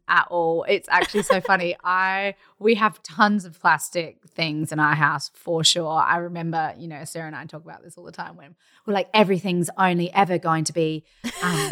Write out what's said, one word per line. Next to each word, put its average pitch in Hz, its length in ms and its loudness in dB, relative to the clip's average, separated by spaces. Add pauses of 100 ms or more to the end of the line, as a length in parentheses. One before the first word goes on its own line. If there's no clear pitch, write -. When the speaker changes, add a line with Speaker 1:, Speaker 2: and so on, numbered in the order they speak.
Speaker 1:
at 175 220 2
all. 165 400 -2
It's 180 220 0
actually 185 320 2
so 190 180 2
funny. 180 400 0
Speaker 2:
<laughs> - 20 -20
Speaker 1:
I, 190 520 -2 (240)
we 220 160 4
have 214 280 -2
tons 208 440 0
of 170 120 -20
plastic 160 600 0 (100)
things 156 420 -4
in 151 80 -4
our 151 160 4
house 151 380 0
for 160 320 -4
sure. 160 260 2
I 160 280 2
remember, 165 580 -4
you 170 120 -14
know, 151 180 -14
Sarah 160 220 -10
and 151 60 -14
I 139 120 -12
talk 156 180 -18
about - 180 -20
this 165 140 -20
all 175 80 -20
the 165 80 -18
time 170 240 -14
when 143 180 -20 (300)
we're 214 80 -2
like, 190 220 0
"Everything's 180 640 2
only 175 340 2
ever 180 240 2
going 160 280 0
to 151 100 -8
be, 156 300 -2 (380)
um, 392 300 -2